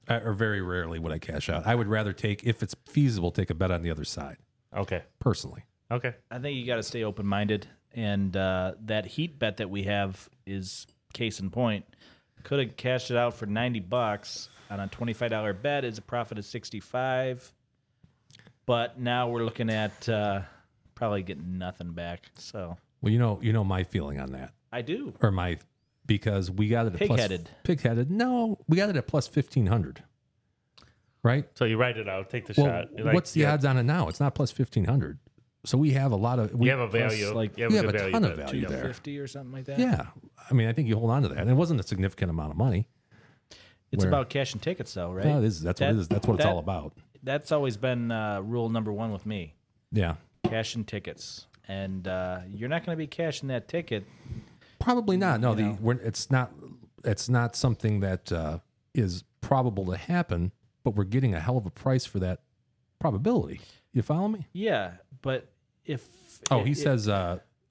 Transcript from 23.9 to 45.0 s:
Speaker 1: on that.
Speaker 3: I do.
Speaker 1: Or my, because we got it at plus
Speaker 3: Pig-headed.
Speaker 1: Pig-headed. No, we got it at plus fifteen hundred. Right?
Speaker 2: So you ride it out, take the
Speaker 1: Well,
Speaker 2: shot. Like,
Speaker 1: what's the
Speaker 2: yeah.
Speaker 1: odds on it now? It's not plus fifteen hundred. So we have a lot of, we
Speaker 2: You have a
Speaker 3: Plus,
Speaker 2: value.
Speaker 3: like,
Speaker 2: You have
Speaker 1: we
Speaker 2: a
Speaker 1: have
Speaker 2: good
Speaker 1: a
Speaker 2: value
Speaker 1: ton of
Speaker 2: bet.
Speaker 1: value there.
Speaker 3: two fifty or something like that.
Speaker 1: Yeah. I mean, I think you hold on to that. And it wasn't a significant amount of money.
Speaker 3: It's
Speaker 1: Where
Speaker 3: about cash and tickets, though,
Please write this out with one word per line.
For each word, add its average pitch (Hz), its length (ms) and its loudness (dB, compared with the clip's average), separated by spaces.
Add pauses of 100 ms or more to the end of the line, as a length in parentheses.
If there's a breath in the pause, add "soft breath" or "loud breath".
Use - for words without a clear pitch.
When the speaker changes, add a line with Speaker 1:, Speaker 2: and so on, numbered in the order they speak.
Speaker 1:
on 65 120 -8
that. 65 200 -12 (200)
Speaker 3:
I 123 100 -6
do. 190 400 -6
Speaker 1:
Or 110 80 6
my, 90 280 0 (480)
because 98 440 0
we 104 180 0
got 117 180 2
it 95 80 -2
at 85 40 -6
plus 202 100 2 (120)
Speaker 3:
Pig-headed. 95 300 -2 (120)
Speaker 1:
Pig-headed. 127 480 0
No, 233 480 0 (100)
we 160 80 6
got 202 140 4
it 175 60 0
at 127 100 -2
plus 143 200 0
fifteen 131 400 2
hundred. 92 360 0 (1200 soft breath)
Right? 127 320 2
Speaker 2:
So - 100 0
you 110 140 2
ride 123 180 2
it 107 120 -6
out, 95 200 -4
take - 180 -6
the 107 120 -6
Speaker 1:
Well, 143 80 8
Speaker 2:
shot. 85 220 0 (140)
Like, 113 120 4
Speaker 1:
what's 175 180 2
the 156 100 2
Speaker 2:
yeah. 147 120 4
Speaker 1:
odds 143 100 2
on 131 140 4
it 120 60 4
now? 147 240 2
It's - 120 -2
not 143 140 2
plus 135 160 0
fifteen 117 340 0
hundred. 127 340 2 (480)
So 127 120 2
we 147 140 6
have 135 200 2
a 104 40 2
lot 117 220 2
of, 107 140 0
we 120 140 4
Speaker 2:
You 131 60 6
have 135 80 2
a 117 80 0
Speaker 3:
Plus, 110 260 2
Speaker 2:
value. 104 200 0
Speaker 3:
like, 110 220 -2
Speaker 2:
You 117 80 -2
have 117 80 4
Speaker 1:
we 220 60 6
Speaker 2:
a 196 40 4
Speaker 1:
have - 80 2
Speaker 2:
good 101 40 2
Speaker 1:
a 107 60 2
Speaker 2:
value 95 120 0
Speaker 1:
ton 220 120 4
of 82 120 2
Speaker 2:
bet. 73 140 -6
Speaker 1:
value 67 160 -2
there. 95 160 -4
Speaker 3:
two 127 60 -2
fifty 143 300 -10
or 139 80 -8
something 127 240 -12
like 131 140 -10
that. 139 140 -6
Speaker 1:
Yeah. 247 300 2 (420)
I - 20 -2
mean, 113 160 6
I 117 60 2
think 131 140 2
you 107 100 4
hold 113 120 2
on 135 120 4
to 104 60 4
that. 67 100 -6
And 92 100 2
it 127 60 6
wasn't 160 260 4
a - 20 -2
significant 95 480 0
amount 80 200 -2
of 78 80 -8
money. 110 280 4 (1040 loud breath)
Speaker 3:
It's 101 140 2
Speaker 1:
Where 92 60 4
Speaker 3:
about 135 180 4
cash 139 240 -2
and 104 80 -8
tickets, 170 320 -6
though, 87 180 -4